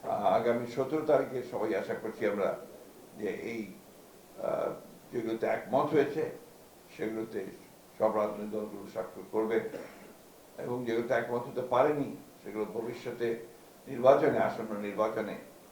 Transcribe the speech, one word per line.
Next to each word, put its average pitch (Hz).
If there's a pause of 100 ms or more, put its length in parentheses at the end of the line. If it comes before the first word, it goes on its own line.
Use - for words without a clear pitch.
আ-, -
আগামী 117
সতেরো 151
তারিখে 131
সবাই 107
আশা 101
করছি 110
আমরা 101 (600)
যে 104
এই, 107 (680)
আহ, - (420)
যেগুলোতে 113
একমত 110
হয়েছে - (580)
সেগুলোতে 110 (520)
সব 107
রাজনৈতিক 104
দলগুলো 104
স্বাক্ষর 92 (100)
করবে, 110 (880)
এবং 123
যেগুলোতে 117
একমত 117
হতে 123
পারেনি 139 (280)
সেগুলো 104
ভবিষ্যতে 117 (400)
নির্বাচনে, 131
আসন্ন 110
নির্বাচনে 104 (340)